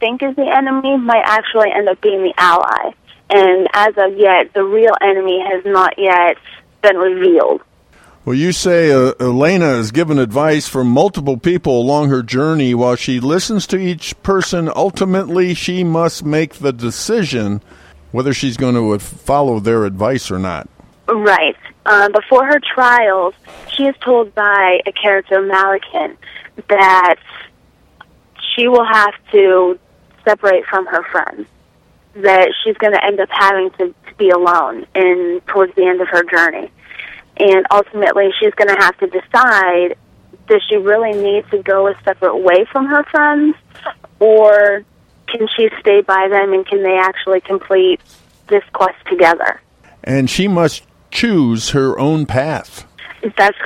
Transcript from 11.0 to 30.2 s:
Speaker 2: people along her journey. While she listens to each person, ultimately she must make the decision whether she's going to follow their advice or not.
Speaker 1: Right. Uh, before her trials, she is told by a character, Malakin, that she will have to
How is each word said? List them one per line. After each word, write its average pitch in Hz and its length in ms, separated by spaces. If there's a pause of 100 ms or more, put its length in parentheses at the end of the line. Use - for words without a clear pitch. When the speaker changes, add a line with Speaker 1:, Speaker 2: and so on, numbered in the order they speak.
Speaker 2:
people 170 420
along 143 300
her 135 140
journey. 131 520
While 123 220
she 127 240
listens 180 460
to 196 100
each 180 460
person, 180 520
ultimately 185 800
she 180 320
must 165 400
make 156 300
the 139 180
decision 120 880 (520)
whether 131 200
she's 123 240
going 127 200
to 107 220
follow 135 600
their 110 240
advice 104 460
or 95 80
not. 90 300 (380)
Speaker 1:
Right. 196 500 (300)
Uh, 202 240
before 247 360
her 285 140 (140)
trials, 220 600 (400)
she 277 100
is 277 200
told 233 300
by 202 520
a 196 60
character, 196 480
Malakin, 196 720 (540)
that 185 480 (1400)
she 240 140
will 247 160
have 214 300 (180)
to 185 460 (460)